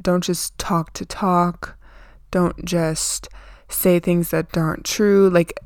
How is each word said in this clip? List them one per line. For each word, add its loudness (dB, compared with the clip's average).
Don't 0
just -4
talk -4
to -10
talk. -2
Don't 0
just -4
say 2
things 0
that -2
aren't -2
true. 4
Like, 2